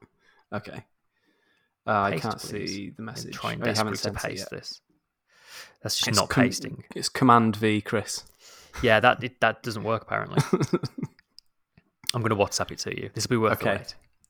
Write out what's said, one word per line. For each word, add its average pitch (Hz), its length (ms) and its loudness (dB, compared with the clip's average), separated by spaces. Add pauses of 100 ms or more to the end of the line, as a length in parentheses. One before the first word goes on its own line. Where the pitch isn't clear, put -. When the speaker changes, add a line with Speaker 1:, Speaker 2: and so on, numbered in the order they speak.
(520)
Speaker 1:
Okay. - 320 -10 (1040)
Uh, 107 60 0 (100)
I 101 100 4
Speaker 2:
Paste, - 120 -2
Speaker 1:
can't 110 160 -4
Speaker 2:
please. 98 340 -8
Speaker 1:
see 101 160 -8
the - 80 -18
Speaker 2:
And 113 80 -10
Speaker 1:
message. - 300 -10
Speaker 2:
try 113 180 -6
and 110 100 -8
Speaker 1:
Oh, 117 40 0
you 113 60 0
haven't 107 200 0
Speaker 2:
desperately 98 260 -6
Speaker 1:
sent 104 140 -4
it - 60 -10
Speaker 2:
paste 98 120 -10
Speaker 1:
yet. - 80 -10
Speaker 2:
this. - 220 -16 (1000)
That's 110 140 -4
just - 120 0
Speaker 1:
It's 110 80 4
Speaker 2:
not 98 120 2
Speaker 1:
com-, - 160 4
Speaker 2:
pasting. - 380 -6 (120)
Speaker 1:
it's - 140 -4
Command 117 480 6
V, 107 240 2
Chris. - 420 -4 (580)
Speaker 2:
Yeah, 110 180 6
that, 123 240 4
it, 123 180 -8
that 113 220 2
doesn't 110 200 -6
work, 110 200 -2
apparently. 107 380 2 (100)
Speaker 1:
<laughs> - 280 2 (1300)
Speaker 2:
I'm 110 80 0
gonna 110 140 2
WhatsApp 98 360 0
it 85 80 -14
to - 200 -6
you. - 140 -8
This 110 160 -6
will 127 60 2
be 113 60 2
worth 107 180 2
the 107 100 0
Speaker 1:
Okay. 101 80 2
Speaker 2:
wait. - 180 -12 (340)